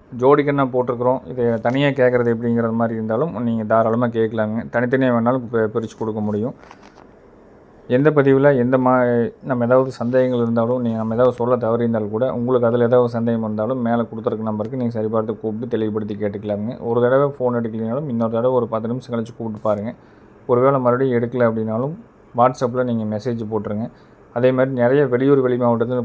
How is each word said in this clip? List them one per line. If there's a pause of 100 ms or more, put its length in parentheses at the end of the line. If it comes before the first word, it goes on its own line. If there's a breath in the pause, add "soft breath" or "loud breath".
(160)
ஜோடி
கண்ணா
போட்டிருக்கிறோம்,
இதை
தனியா
கேட்கறது
எப்படிங்கிற
மாதிரி
இருந்தாலும்
நீங்க
தாராளமா
கேட்கலாங்க.
தனித்தனியா
வேணாலும் (100)
பி-,
பிரிச்சு
கொடுக்க
முடியும். (1300 loud breath)
எந்த
பதிவுல
எந்த
மா-, (120)
நம்ம
ஏதாவது
சந்தேகங்கள்
இருந்தாலும்,
நீங்க
நம்ம
ஏதாவது
சொல்ல
தவறியிருந்தாலும்
கூட,
உங்களுக்கு
அதுல
ஏதாவது
சந்தேகம்
இருந்தாலும்
மேல
கொடுத்துருக்க
நம்பருக்கு
நீங்க
சரிபார்த்து
கூப்பிட்டு
தெளிவுபடுத்தி
கேட்டுக்கலாமுங்க.
ஒரு
தடவை
ஃபோன்
எடுக்கலைனாலும்
இன்னொரு
தடவை
ஒரு
பத்து
நிமிஷம்
கழிச்சு
கூப்பிட்டு
பாருங்க. (520 loud breath)
ஒருவேளை
மறுபடியும்
எடுக்கல
அப்படின்னாலும் (420)
WhatsApp-ல
நீங்க
மெசேஜ்
போட்டுருங்க. (440 loud breath)
அதே
மாதிரி
நிறைய
வெளியூர்,
வெளி
மாவட்டத்துல